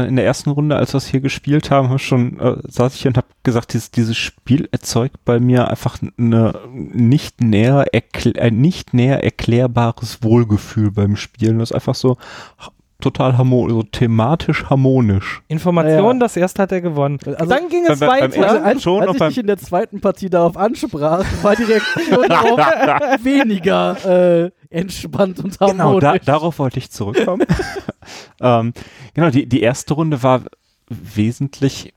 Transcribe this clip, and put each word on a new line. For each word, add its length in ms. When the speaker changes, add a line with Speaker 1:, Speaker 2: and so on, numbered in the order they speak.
Speaker 1:
in 80
der 80
ersten 260
Runde, 260
als 160
wir's 140
hier 140
gespielt 500
haben, 200
hab 100
schon, 400
äh, 160
saß 300
ich 60
hier 80
und 80
hab 80
gesagt, 280
dieses, 200
dieses 240
Spiel 560
erzeugt 520
bei 140
mir 300
einfach 340
n-, 160
eine 400
nicht 680
näher 540
erkl-, 460
ein 200
nicht 340
näher 280
erklärbares 1000
Wohlgefühl 680
beim 240
Spielen. 460
Das 100
ist 60
einfach 180
so 220
ha-, 140
total 380
harmo-, 320
so 140
thematisch 880
harmonisch. 760
Speaker 2:
Information, 720
Speaker 3:
Ja. 40
Speaker 2:
das 160
erste 260
hat 100
er 80
gewonnen. 460
Speaker 3:
Also 200
Speaker 2:
Dann 220
ging 180
Speaker 1:
Beim, 60
Speaker 2:
es 80
Speaker 1:
beim, 80
beim 120
Speaker 2:
weiter. 100
Speaker 1:
ersten 220
Speaker 3:
Als, 180
Speaker 1:
schon 200
Speaker 3:
als 80
Speaker 1:
und 40
Speaker 3:
ich 60
Speaker 1:
beim 80
Speaker 3:
mich 100
in 80
der 120
zweiten 420
Partie 300
darauf 260
ansprach, 680
war 100
die 80
Reaktion 640
Speaker 1:
<laughs> 80
Speaker 3:
auch 260
weniger, 1200
äh, 40
entspannt 680
und 220
harmonisch. 180
Speaker 1:
Genau, 220
da, 180
darauf 400
wollte 220
ich 100
zurückkommen. 600
<laughs> 40
Ähm, 320
genau, 160
die, 180
die 140
erste 320
Runde 280
war 200
wesentlich 1080